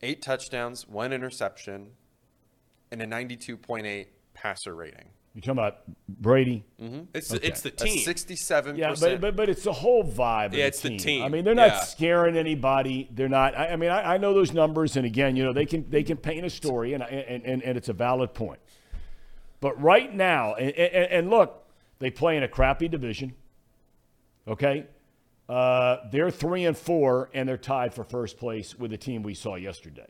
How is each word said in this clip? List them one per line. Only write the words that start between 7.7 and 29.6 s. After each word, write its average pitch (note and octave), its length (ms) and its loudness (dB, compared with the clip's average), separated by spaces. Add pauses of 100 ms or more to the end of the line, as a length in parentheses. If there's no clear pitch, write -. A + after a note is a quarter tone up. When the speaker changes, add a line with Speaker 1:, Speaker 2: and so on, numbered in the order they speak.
Speaker 3:
team. G#3 160 0
Speaker 1:
sixty-seven D#3 760 -4
percent. D#3 240 -2
Speaker 2:
Yeah, E3+ 100 4
but, E3+ 120 0
but, G3 140 -2
but G#3 140 0
it's - 120 0
the G#3 100 -2
whole G3+ 320 4
vibe A2+ 440 0
of G2 80 -6
Speaker 3:
Yeah, C#3+ 80 0
Speaker 2:
the C#3 60 4
Speaker 3:
it's - 120 -8
the - 80 -4
Speaker 2:
team. G#3 80 -6
Speaker 3:
team. D3 260 0
Speaker 2:
I C#3 60 -2
mean, E3 160 -2
they're A3 80 6
not A#3 140 8
Speaker 3:
Yeah. G#2 140 4
Speaker 2:
scaring E3+ 540 2
anybody. C3+ 760 0
They're C3 160 -2
not, C3+ 260 4
I, D#3 120 -2
I E3+ 80 -2
mean, E3 160 2
I, F#3 240 2
I - 20 2
know G3+ 160 2
those F#3+ 180 4
numbers, D#3 460 2
and C3 80 2
again, B2+ 300 2
you C3 80 2
know, C3 100 2
they D3 140 2
can, D#3+ 240 -4
they D3+ 100 4
can D3 160 -2
paint E3 260 -6
a F3+ 60 -4
story, B2 440 -2
and, C3+ 100 -4
and, B2 420 -8
and, C3 160 -2
and B2 160 -2
it's A2+ 100 -6
a A#2 60 -2
valid B2 400 0
point. G#2 260 -8 (1000)
But F3+ 200 -2
right F#3 320 6
now, D#3+ 440 2
and, B2+ 200 -2
and, F3+ 360 2
and F3 180 2
look, G#3 340 4 (360)
they B2+ 100 -2
play D#3+ 260 0
in D3 60 0
a B2+ 60 0
crappy C#3 400 2
division, C3 480 -6 (1120)
okay? C#3 400 0 (600)
Uh, B2+ 500 4 (140)
they're D#3+ 200 2
three F3 340 -2
and D#3+ 100 2
four, C3 600 2
and C3 120 -2
they're C3 100 -2
tied B2 360 -2
for A#2+ 100 -10
first A#2+ 360 -8
place A2+ 360 -8
with A#2 140 -8
the G#2+ 80 -8
team A#2 240 -6
we G#2 140 -8
saw G#2 180 -8
yesterday F2+ 560 -12